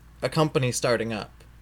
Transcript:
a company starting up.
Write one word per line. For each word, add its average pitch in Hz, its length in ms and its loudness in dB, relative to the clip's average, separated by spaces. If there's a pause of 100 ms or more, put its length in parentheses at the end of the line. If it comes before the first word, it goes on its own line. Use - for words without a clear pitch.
(200)
a 127 80 -2
company 147 440 2
starting 113 400 0
up. 98 320 -10 (160)